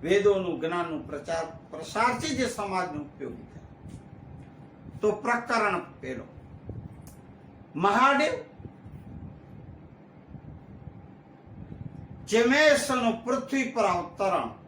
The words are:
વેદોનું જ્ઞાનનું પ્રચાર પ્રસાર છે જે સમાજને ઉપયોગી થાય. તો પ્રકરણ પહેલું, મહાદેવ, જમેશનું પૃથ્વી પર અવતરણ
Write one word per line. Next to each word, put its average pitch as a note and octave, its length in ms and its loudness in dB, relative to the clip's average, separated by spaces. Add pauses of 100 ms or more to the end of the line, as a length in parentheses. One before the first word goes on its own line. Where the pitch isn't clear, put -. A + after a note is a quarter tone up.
વેદોનું F#3 580 4
જ્ઞાનનું D#3+ 460 -2
પ્રચાર D#3 380 -4 (260)
પ્રસાર A3 500 0
છે D#4 140 -2
જે B3 140 2
સમાજને F#3 500 -2
ઉપયોગી - 440 -10
થાય. - 240 -18 (1300)
તો G#3+ 120 4
પ્રકરણ A#3 680 2 (200)
પહેલું, C3 260 -8 (1500)
મહાદેવ, A#3 680 4 (3750)
જમેશનું B3 1000 4
પૃથ્વી C4+ 400 0
પર A3 200 0
અવતરણ F3 680 0 (180)